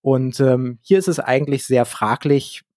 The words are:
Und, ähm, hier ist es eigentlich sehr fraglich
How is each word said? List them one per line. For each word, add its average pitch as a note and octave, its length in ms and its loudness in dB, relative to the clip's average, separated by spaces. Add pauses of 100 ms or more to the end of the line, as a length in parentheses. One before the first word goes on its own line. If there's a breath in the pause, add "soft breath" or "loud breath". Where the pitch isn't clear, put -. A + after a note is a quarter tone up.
Und, C3 400 0
ähm, B2+ 400 0
hier G3 180 2
ist F#3 100 0
es E3 120 -2
eigentlich C#3 460 -2
sehr B2 180 4
fraglich - 800 -2 (120)